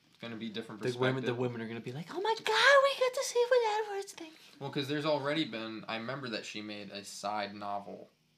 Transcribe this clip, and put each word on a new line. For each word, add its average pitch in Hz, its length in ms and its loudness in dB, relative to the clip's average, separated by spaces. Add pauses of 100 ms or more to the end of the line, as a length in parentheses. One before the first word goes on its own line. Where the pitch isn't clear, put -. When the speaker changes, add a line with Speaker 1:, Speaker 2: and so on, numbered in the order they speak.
Speaker 1:
it's - 120 -20
gonna 117 140 -8
be 113 140 -6
different 107 320 -8
Speaker 2:
The 110 60 0 (100)
women, 131 180 4
the 131 60 -2
Speaker 1:
perspective. 123 160 0
Speaker 2:
women 120 240 -2
are 113 60 -4
gonna 113 120 -6
be 117 120 -8
like, 147 220 -10
"Oh 339 80 -4
my 427 220 2
God, 494 400 8
we 554 160 2
get 508 140 2
to 554 100 -2
see 480 260 2
what 453 320 4 (100)
Edward's 392 220 -6
thinking." 320 240 -14 (220)
Speaker 1:
Well, 139 120 -6
'cause 143 160 -2
there's 147 180 -2
already 147 400 2
been, 110 440 -6
I 110 80 -2
remember 127 320 -6
that 104 160 -4
she - 160 -8
made 104 300 -10
a 101 120 -10
side 101 500 -4
novel 101 560 -8 (280)